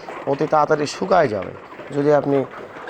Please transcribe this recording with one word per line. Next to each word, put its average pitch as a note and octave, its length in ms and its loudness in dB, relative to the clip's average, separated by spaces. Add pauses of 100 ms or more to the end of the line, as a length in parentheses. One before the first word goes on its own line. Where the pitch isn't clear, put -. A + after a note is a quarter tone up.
(320)
অতি C#3+ 220 0
তাড়াতাড়ি D3+ 320 4 (100)
শুকায় F#3 380 4
যাবে। F2+ 200 -6 (420)
যদি C#3+ 240 4
আপনি C#3 180 2 (520)